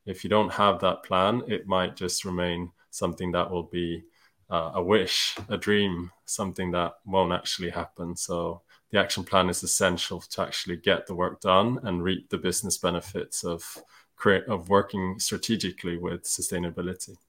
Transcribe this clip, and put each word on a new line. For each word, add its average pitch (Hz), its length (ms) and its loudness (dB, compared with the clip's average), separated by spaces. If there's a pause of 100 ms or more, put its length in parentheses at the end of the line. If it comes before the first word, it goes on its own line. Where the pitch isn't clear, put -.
If 95 180 -8
you 92 60 -4
don't 104 240 4
have 101 280 4
that 92 200 2
plan, 101 460 2
it 104 180 -4
might 92 300 0
just - 300 -4
remain 87 480 -2 (180)
something 90 400 -4
that 87 180 0
will 87 140 -4
be, 85 400 -4 (480)
uh, 82 240 -2
a 92 80 0
wish, 95 520 2 (140)
a 104 80 -2
dream, 92 540 0 (140)
something 92 460 -4
that 87 340 0
won't 95 280 2
actually 90 380 -4
happen. 85 440 -6
So 85 460 -4 (300)
the 104 80 4
action 95 240 0
plan 90 260 4
is 87 140 -2
essential 90 560 2
to - 240 -6
actually - 340 -4
get 92 300 0
the 92 80 -8
work 90 260 -2
done 104 400 4
and 90 220 -2
reap 92 260 -2
the 95 80 -2
business 90 400 -2
benefits - 640 -4
of - 400 -8 (320)
crea-, 95 300 4
of 92 240 -4
working 98 480 2
strategically 92 800 -2
with 87 280 -4
sustainability. 90 920 -4 (120)